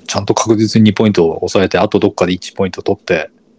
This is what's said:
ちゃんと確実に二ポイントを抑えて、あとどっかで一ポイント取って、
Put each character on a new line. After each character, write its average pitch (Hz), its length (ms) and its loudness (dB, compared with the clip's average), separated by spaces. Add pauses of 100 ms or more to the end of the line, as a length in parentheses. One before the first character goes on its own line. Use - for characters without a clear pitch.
ち - 80 -6
ゃ - 40 -4
ん 101 60 -4
と 110 80 2
確 110 240 0
実 110 240 2
に 107 40 6
二 104 80 4
ポ 113 120 0
イ 107 60 4
ン - 20 -2
ト 85 160 2
を 80 60 -4
抑 92 280 -2
え 92 60 0
て、 - 80 0
あ 107 100 2
と 101 120 0
ど 101 100 2
っ - 60 -6
か 95 100 0
で 90 80 -2
一 - 200 -8
ポ 98 120 -4
イ 92 40 -4
ン - 20 -10
ト - 100 -12
取 101 180 -4
っ - 0 -
て、 82 300 -4 (300)